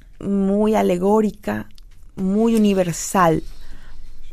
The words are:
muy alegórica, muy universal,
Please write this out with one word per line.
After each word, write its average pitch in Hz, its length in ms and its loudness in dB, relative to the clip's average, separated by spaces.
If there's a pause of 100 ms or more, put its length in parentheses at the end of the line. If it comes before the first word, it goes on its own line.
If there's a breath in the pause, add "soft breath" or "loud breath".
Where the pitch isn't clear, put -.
(200)
muy 202 540 0
alegórica, 202 960 0 (460)
muy 208 380 2
universal, 185 880 2 (920 soft breath)